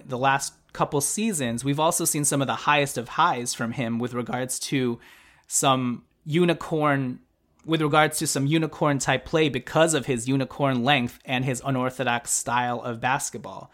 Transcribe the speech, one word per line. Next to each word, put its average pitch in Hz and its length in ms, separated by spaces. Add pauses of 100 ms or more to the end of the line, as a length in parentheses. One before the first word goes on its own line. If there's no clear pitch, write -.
the 123 140
last 135 340 (220)
couple 147 260
seasons, 135 640
we've 143 160
also 165 240
seen 147 220
some 139 160
of 127 40
the 113 100
highest 147 420
of 117 100
highs 139 460
from 117 180
him 117 260
with 120 140
regards 123 460
to 123 420 (460)
some 131 580 (220)
unicorn, 151 920 (440)
with 156 160
regards 151 380
to 160 80
some 139 200
unicorn 156 520
type 143 260
play 160 240
because 156 460
of 127 100
his 123 240
unicorn 135 560
length 127 400
and 131 220
his 131 180
unorthodox 127 680
style 120 500
of 117 180
basketball. 110 720